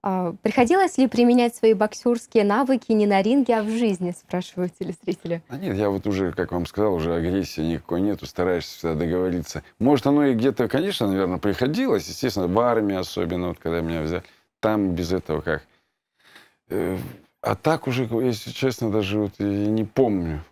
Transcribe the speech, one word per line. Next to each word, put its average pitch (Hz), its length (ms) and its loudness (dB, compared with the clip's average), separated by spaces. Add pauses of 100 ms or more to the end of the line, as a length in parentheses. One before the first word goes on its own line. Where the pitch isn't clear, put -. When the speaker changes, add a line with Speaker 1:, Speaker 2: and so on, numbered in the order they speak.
Speaker 1:
А, 185 380 -2
приходилось 269 560 4
ли 262 100 4
применять 240 480 4
свои 226 200 6
боксёрские 220 680 0
навыки 233 480 2
не 214 140 4
на 196 160 4
ринге, 233 380 4
а 208 40 -2
в 214 60 -4
жизни, 202 480 0
спрашивают 180 580 -6
телезрители? 170 720 -6
Speaker 2:
А 127 100 -10
нет, 156 200 -4
я 101 140 2
вот 98 160 -2
уже, 95 240 0
как 85 200 -4
вам 87 140 -2
сказал, 101 300 0
уже 82 180 0
агрессии 85 480 -2
никакой 82 400 -2
нету, 101 240 -2
стараешься 90 540 -4
всегда 82 160 -4
договориться. 87 680 -4 (140)
Может, 135 300 2
оно 147 180 4
и 131 80 2
где-то, 117 340 0
конечно, 156 400 -2
наверное, 95 300 0
приходилось, 139 680 0
естественно, 101 400 -4
в 95 120 2
армии 110 360 2
особенно, 90 540 -4
вот 82 100 -8
когда 82 220 -2
меня 82 200 -4
взяли, 85 220 -4 (360)
там 104 360 0
без 87 180 -2
этого 78 280 -4
как. 78 220 -4 (1040)
Э, 92 280 -4 (440)
а 110 140 -2
так 156 300 -2
уже, 127 200 -2 (180)
если 120 260 -2
честно, 120 420 -2
даже 104 280 0
вот 101 180 -2
и 101 60 -4
не 104 400 0
помню 92 680 0